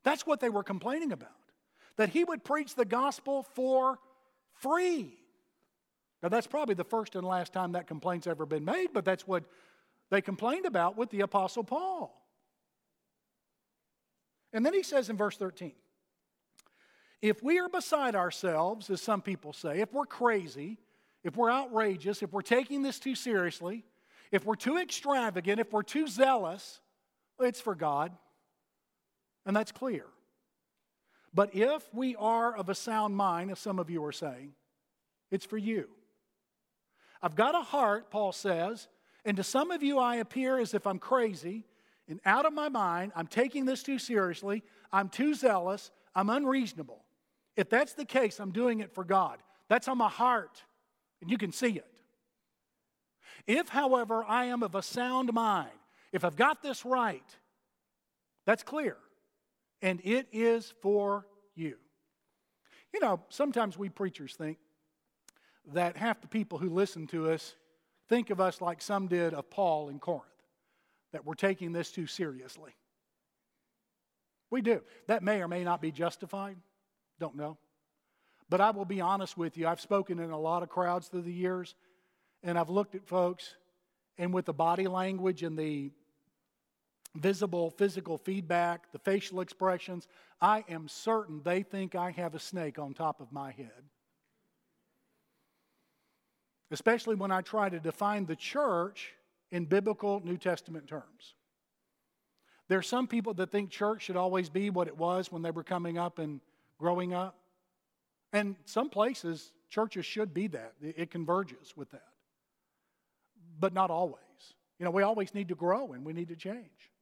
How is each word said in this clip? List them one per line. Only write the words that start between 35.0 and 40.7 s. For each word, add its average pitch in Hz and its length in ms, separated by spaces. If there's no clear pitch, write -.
"it's 190 160
for 214 120
you." 208 320
I've 160 100
got 254 200
a 339 60
heart, 226 500
Paul 202 220
says, 190 560
and 202 140
to 190 80
some 311 260
of 320 100
you 285 160
I 240 200
appear 254 400
as 233 160